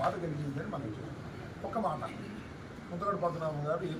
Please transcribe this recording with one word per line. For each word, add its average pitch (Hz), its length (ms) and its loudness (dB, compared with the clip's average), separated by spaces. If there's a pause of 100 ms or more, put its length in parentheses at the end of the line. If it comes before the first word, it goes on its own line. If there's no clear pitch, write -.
బాధ 180 120 6 (100)
కలిగిందని 147 520 0
మనం 135 200 0
చెప్తున్నాం. - 240 -6 (500)
ఒక 233 180 2
మాట, 151 160 2 (840)
ముద్దగడ 180 360 2
పద్మనాభం 156 440 2
గారు 170 220 4
ఏ 156 100 0